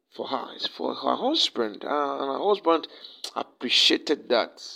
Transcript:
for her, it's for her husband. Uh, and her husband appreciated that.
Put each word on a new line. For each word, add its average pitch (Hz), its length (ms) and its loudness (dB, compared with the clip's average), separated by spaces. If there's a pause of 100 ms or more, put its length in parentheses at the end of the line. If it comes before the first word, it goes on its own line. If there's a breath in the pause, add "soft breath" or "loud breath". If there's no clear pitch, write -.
(140)
for - 140 -8
her, 120 260 -6
it's - 140 -4
for - 260 -4
her 127 220 0
husband. 165 680 -2
Uh, 139 360 -2
and 139 100 -4
her 135 80 -2
husband 170 480 2 (480 loud breath)
appreciated - 960 2
that. 107 340 0 (140)